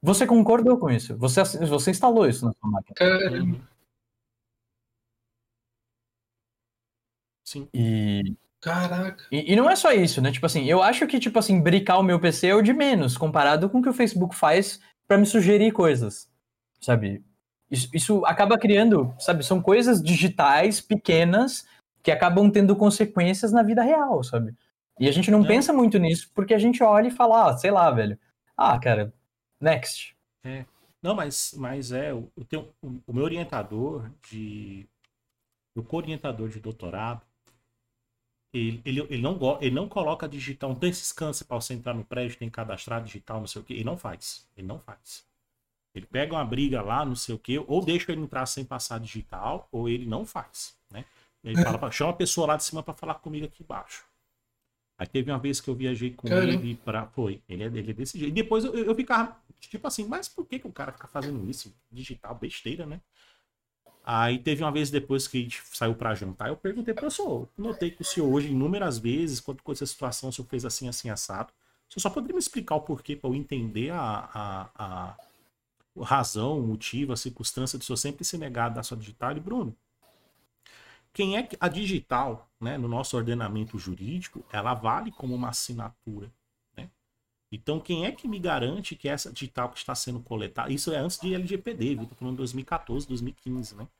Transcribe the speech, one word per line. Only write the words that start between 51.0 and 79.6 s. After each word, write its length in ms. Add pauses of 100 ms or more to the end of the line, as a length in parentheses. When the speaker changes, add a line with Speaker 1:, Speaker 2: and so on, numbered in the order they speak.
Speaker 3:
Ele 180
fala 160
pra, 120
chama 200
a 40
pessoa 340
lá 80
de 80
cima 180
pra 100
falar 220
comigo 320
aqui 160
embaixo. 420 (920)
Aí 80
teve 240
uma 80
vez 220
que 80
eu 60
viajei 360
com 160
Speaker 2:
Caramba. 260
Speaker 3:
ele 240
pra, 320
foi, 400
ele 140
é, 40
ele 240
é 40
desse 240
jeito. 120
E 40
depois 300
eu, 100
eu, 120
eu 80
ficava, 420 (240)
tipo 260
assim, 200
mas 200
por 200
que 120
que 80
o 60
cara 180
fica 160
fazendo 420
isso? 240 (200)
Digital, 420
besteira, 520
né? 140 (1000)
Aí 360
teve 260
uma 80
vez 180
depois 380
que 100
a 40
gente 200 (100)
saiu 220
pra 200
jantar, 340
eu 80
perguntei 380
pro 160
senhor, 380 (100)
notei 320
que 120
o 20
senhor 220
hoje, 220
inúmeras 500
vezes, 420
quando 200
aconteceu 240
essa 80
situação, 380
o 20
senhor 160
fez 160
assim, 240
assim, 220
assado. 420 (360)
O 40
senhor 100
só 80
poderia 240
me 60
explicar 360
o 40
porquê 340
pra 140
eu 60
entender 560
a, 420
a, 440
a 400 (880)
razão, 540
o 40
motivo, 500
a 40
circunstância 640
do 60
senhor 120
sempre 280
se 140
negar 280
a 80
dar 80
sua 140
digital? 400
E, 40
Bruno, 360 (1400)